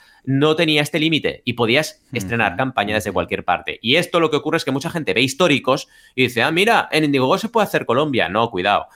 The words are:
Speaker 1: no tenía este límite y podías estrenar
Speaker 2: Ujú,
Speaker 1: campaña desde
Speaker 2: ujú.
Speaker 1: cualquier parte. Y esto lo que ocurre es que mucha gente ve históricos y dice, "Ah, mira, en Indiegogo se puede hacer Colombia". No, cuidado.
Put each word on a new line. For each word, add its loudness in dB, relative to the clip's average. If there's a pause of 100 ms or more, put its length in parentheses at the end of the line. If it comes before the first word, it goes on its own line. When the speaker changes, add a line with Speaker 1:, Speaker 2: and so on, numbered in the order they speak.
(240)
Speaker 1:
no 2
tenía 2
este -2
límite 0
y -2
podías 0 (140)
estrenar -2
Speaker 2:
Ujú, -8
Speaker 1:
campaña -2
desde -2
Speaker 2:
ujú. -4
Speaker 1:
cualquier -4
parte. -4
Y 2
esto 0
lo 2
que 0
ocurre -2
es -6
que -4
mucha -4
gente -4
ve 0
históricos 0 (260)
y 0
dice, 0
"Ah, 0
mira, 2
en 2
Indiegogo 2
se -6
puede 0
hacer -4
Colombia". 0
No, 0
cuidado. 0